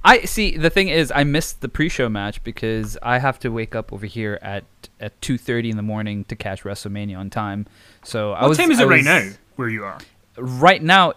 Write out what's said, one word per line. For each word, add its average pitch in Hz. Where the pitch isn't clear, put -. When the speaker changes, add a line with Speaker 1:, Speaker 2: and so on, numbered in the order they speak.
Speaker 1:
I 233
see. 202
The 160
thing 190
is, 156
I 143
missed 147
the 135
pre-show 151
match 104
because 110
I 123
have 131
to 131
wake 113
up 110
over 101
here 104
at, 98
at 107
two 131
thirty 117
in 110
the 104
morning 107
to 110
catch 98
WrestleMania 101
on 98
time. 104
So 107
I 95
Speaker 2:
What 135
Speaker 1:
was, 156
Speaker 2:
time 339
is 247
Speaker 1:
I 247
Speaker 2:
it -
right 165
Speaker 1:
was 139
Speaker 2:
now 180
where 123
you 110
are? 98
Speaker 1:
Right 127
now, 175